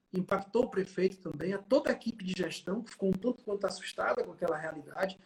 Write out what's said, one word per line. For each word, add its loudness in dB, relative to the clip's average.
impactou 2
o -2
prefeito 0
também, -4
a -2
toda 4
a 6
equipe -6
de -2
gestão, -2
que -14
ficou 2
um 6
tanto 0
quanto -2
assustada 0
com -8
aquela 0
realidade. -4